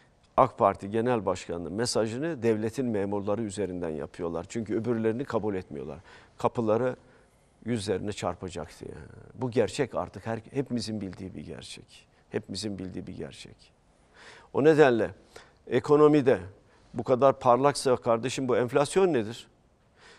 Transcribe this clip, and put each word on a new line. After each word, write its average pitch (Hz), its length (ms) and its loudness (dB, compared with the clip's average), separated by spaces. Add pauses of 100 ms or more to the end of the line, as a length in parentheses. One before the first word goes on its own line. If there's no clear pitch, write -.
(380)
ak 123 200 4
Parti 101 320 2
Genel 113 360 0
Başkanı'nın 87 480 -4
mesajını 117 680 -2
devletin 113 420 0
memurları 104 560 -2
üzerinden 92 480 -6
yapıyorlar. 82 600 -6
Çünkü 107 260 -6
öbürlerini 113 500 -2
kabul 104 300 -4
etmiyorlar. 73 420 -10 (400)
Kapıları 120 580 0 (680)
yüzlerine 101 480 -4
çarpacak 87 560 -8 (100)
diye. - 120 -14 (420)
Bu 120 180 -6
gerçek 113 440 0
artık 90 320 -6
her, 113 120 -4 (120)
hepimizin 113 500 -6
bildiği 92 340 -10
bir 80 100 -12
gerçek. - 640 -18 (220)
Hepimizin 101 500 -8
bildiği 92 280 -10
bir 90 100 -14
gerçek. - 380 -14 (960)
O 120 100 0
nedenle 135 460 6 (580)
ekonomide 147 720 6 (540)
bu 120 100 -6
kadar 131 360 4
parlaksa 131 560 4
kardeşim 120 520 0
bu 123 100 4
enflasyon 143 560 2
nedir? 117 340 -2 (720)